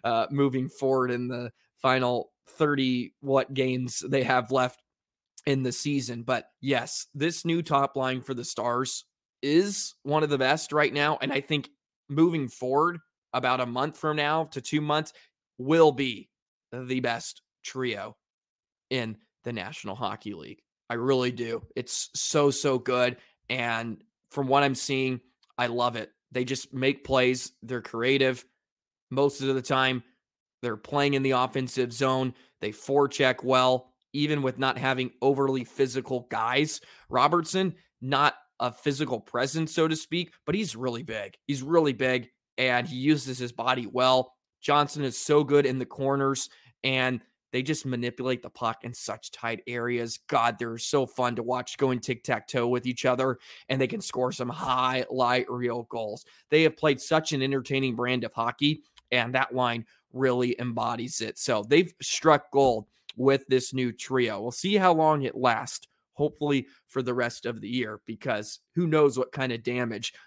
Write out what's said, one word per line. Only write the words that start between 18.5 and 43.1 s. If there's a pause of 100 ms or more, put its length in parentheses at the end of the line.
in (280)
the
National
Hockey
League. (280)
I
really
do. (140)
It's
so,
so
good. (320)
And (280)
from
what
I'm
seeing, (360)
I
love
it. (200)
They
just
make
plays. (100)
They're
creative. (680)
Most
of
the
time, (580)
they're
playing
in
the
offensive
zone. (260)
They
forecheck
well, (180)
even
with
not
having (100)
overly
physical
guys. (280)
Robertson, (260)
not (240)
a
physical
presence,
so
to
speak, (120)
but
he's
really
big. (100)
He's
really
big, (280)
and
he
uses